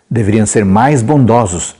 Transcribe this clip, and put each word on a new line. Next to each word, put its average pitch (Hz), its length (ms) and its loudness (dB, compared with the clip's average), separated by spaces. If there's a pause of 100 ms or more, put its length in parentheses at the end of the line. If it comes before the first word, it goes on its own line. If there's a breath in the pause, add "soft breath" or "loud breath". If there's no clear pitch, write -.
(100 soft breath)
deveriam 107 360 0
ser 107 180 0
mais 117 380 2
bondosos 113 760 0